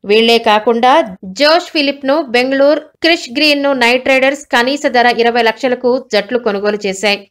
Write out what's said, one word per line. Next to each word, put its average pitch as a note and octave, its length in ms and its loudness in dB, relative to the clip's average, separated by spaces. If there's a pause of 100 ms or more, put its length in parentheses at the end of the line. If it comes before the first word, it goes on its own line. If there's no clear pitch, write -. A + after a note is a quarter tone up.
వీళ్లే A3+ 420 2
కాకుండా A3+ 440 2 (480)
జోష్ D#4+ 360 0
ఫిలిప్ను C#4 400 -2 (180)
బెంగళూరు, C4+ 480 2 (220)
క్రిష్ E4+ 340 0
గ్రీన్ను C#4+ 340 0 (120)
నైట్ B3 280 0
రైడర్స్ C4+ 320 0 (120)
కనీస C4+ 320 0 (100)
ధర A#3+ 100 4 (160)
ఇరవై A#3 240 0
లక్షలకు B3 440 -2 (220)
జట్లు G#3 340 -2
కొనుగోలు G#3 400 -2
చేశాయి. G3 320 -2 (120)